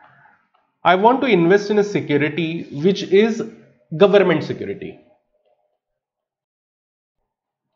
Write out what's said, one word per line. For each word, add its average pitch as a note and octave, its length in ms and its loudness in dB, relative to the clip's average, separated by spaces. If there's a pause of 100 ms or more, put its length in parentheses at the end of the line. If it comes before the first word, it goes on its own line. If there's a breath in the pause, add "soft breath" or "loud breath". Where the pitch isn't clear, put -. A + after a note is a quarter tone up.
(840 soft breath)
I F3 100 4
want A3+ 280 2
to C#4 40 -2
invest G3+ 440 2
in G#3 80 -2
a G3+ 60 2
security D3+ 840 -4
which G3 320 -2
is G#3 400 0 (540)
government F#3 480 2
security. G2 560 -12 (2750)